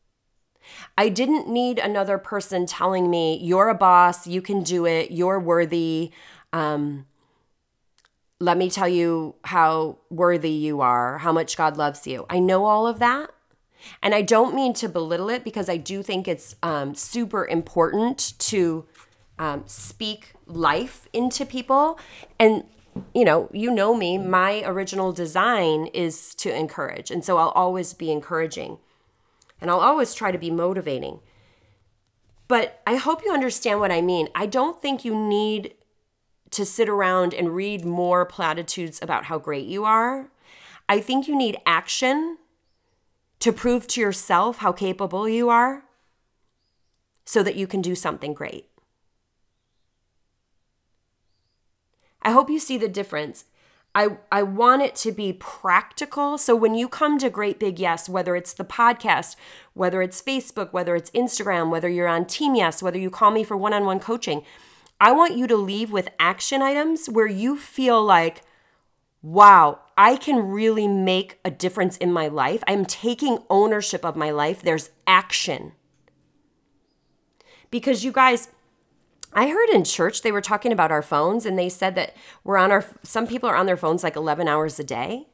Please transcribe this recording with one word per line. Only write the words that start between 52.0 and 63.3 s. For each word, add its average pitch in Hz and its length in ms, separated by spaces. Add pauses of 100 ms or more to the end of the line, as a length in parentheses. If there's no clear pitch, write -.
I 214 100
hope 254 200
you 302 80
see 262 180
the 214 100
difference. 165 580 (500)
I, 208 220 (140)
I 202 120
want 233 380
it - 160
to 226 140
be 202 220
practical. 285 1040
So 240 180
when 220 200
you 240 120
come 294 300
to 262 120
Great 202 300
Big 190 200
Yes, 170 280
whether 180 280
it's 175 180
the 196 100
podcast, 233 720 (380)
whether 185 280
it's 185 200
Facebook, 240 500
whether 175 240
it's 170 160
Instagram, 202 580
whether 165 200
you're 175 180
on 170 180
Team 277 300
Yes, 175 260
whether 185 180
you 185 100
call 208 220